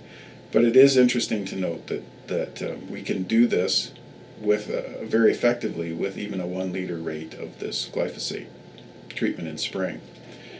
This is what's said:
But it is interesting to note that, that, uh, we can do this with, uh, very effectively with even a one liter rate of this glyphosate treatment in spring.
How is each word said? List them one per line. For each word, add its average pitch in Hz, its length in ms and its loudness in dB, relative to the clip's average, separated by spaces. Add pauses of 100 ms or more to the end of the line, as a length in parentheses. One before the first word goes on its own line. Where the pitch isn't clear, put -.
(520)
But 117 120 6
it 117 120 6
is 135 200 10
interesting 120 500 4
to 95 100 -6
note 87 300 -4
that, 80 160 -4 (240)
that, - 340 -4
uh, 85 140 -4 (140)
we 98 140 -8
can 95 200 -2
do 113 240 4
this 95 460 0 (480)
with, 104 280 0
uh, 113 360 -6
very 113 260 4
effectively 87 640 0
with 95 260 -4
even 95 220 -4
a 87 60 -4
one 92 260 -4
liter 87 260 -4
rate 80 360 -6
of - 260 -10
this - 280 -6
glyphosate - 600 -4 (600)
treatment 98 380 -2
in 76 100 -10
spring. - 420 -4 (600)